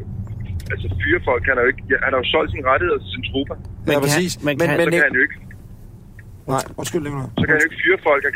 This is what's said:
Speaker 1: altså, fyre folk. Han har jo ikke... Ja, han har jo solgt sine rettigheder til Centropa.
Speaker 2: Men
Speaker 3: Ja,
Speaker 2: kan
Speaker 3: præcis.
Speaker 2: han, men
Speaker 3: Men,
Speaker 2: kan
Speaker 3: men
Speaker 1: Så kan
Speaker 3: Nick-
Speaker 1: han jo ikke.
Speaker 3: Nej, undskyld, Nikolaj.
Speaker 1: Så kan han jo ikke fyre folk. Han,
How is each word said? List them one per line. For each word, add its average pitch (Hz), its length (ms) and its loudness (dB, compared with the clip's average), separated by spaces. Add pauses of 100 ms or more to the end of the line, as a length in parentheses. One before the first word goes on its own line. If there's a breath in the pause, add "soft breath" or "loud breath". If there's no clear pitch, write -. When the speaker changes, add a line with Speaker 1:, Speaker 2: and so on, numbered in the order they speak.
(720)
Speaker 1:
altså, - 140 -4 (160)
fyre 165 260 2
folk. 123 200 2
Han 135 80 4
har 120 100 2
jo 135 80 4
ikke... - 180 -12
Ja, 135 120 4
han 131 100 0
har 127 80 2
jo - 120 -4
solgt 160 200 2
sine 151 160 -6
rettigheder 151 340 2
til - 120 -12
Centropa. 135 440 -4
Speaker 2:
Men - 280 -8
Speaker 3:
Ja, 147 80 4
Speaker 2:
kan 139 100 2
Speaker 3:
præcis. 160 280 2
Speaker 2:
han, - 120 -10
men 147 120 2
Speaker 3:
Men, 165 100 4
Speaker 2:
kan 151 100 2
Speaker 3:
men 170 80 4
Speaker 1:
Så 151 40 2
kan 165 80 4
Speaker 3:
Nick- 147 100 6
Speaker 1:
han 131 120 0
jo 143 80 4
ikke. - 100 -12 (1160)
Speaker 3:
Nej, 131 100 0 (160)
undskyld, 156 260 -4
Nikolaj. 139 220 -6 (120)
Speaker 1:
Så - 60 4
kan 156 80 4
han 151 80 4
jo 160 80 4
ikke - 140 -10
fyre 185 140 4 (100)
folk. 139 180 6
Han, 139 100 2